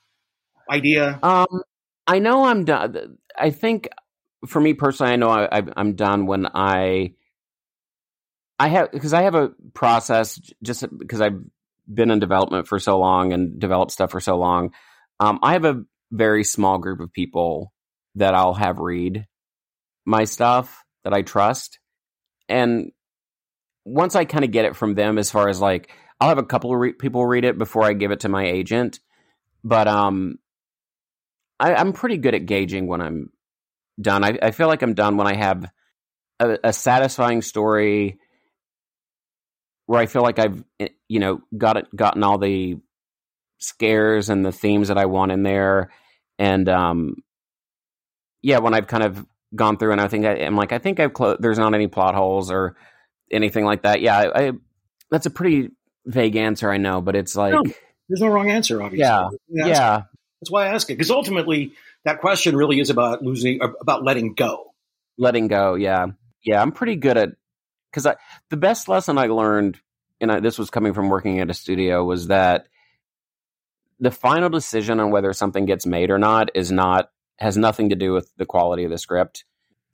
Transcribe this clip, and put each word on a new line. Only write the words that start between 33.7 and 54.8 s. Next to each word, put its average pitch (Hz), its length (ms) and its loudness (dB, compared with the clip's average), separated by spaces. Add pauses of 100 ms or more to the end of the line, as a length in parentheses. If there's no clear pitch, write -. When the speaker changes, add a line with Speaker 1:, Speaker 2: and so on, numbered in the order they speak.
Speaker 2:
done. 101 240 2
I, - 180 0
I 113 80 2
feel 160 160 0
like 156 160 0
I'm 117 120 0
done 104 220 2
when 101 120 0
I 98 60 0
have 95 360 -2 (720)
a, 117 240 2
a 110 80 2
satisfying 127 680 0
story 104 760 0 (1700)
where 117 140 2
I 113 60 2
feel 123 160 0
like 120 180 2
I've, 101 240 0 (160)
eh, 101 80 -6 (200)
you 110 120 0
know, 95 220 -2 (140)
got 110 200 0
it, - 180 -8
gotten 104 300 0
all 101 140 4
the 95 380 -2 (840)
scares 107 720 0
and 98 140 0
the 95 60 -2
themes 104 380 0
that 98 100 0
I 98 80 2
want 95 240 0
in 95 140 -2
there. 98 480 0 (460)
And, 95 300 2
um, 85 460 0 (1300)
yeah, 131 160 4
when 113 160 2
I've 107 140 0
kind 110 160 0
of 98 200 -4 (300)
gone 107 220 2
through 110 160 2
and 101 80 2
I 101 80 0
think 107 160 -2
I, 90 200 0
I'm 95 120 -2
like, 101 160 0
"I 120 60 -2
think 190 200 -4
I've 147 140 0
clo-, 107 260 0
there's 110 200 0
not 110 160 2
any 104 120 2
plot 95 280 0
holes 95 360 0
or 92 240 -2 (560)
anything 107 340 0
like 104 180 0
that." 104 180 2
Yeah, 104 180 4
I, 107 300 2
I, 131 40 -4 (580)